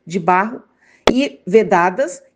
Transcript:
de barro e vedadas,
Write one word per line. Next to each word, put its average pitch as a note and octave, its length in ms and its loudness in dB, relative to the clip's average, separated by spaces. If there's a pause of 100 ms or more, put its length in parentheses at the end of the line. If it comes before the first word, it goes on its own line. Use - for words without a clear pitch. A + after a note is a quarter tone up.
de E3+ 140 -6
barro F#3 420 -2 (500)
e C4+ 320 -2
vedadas, F#3 800 0 (140)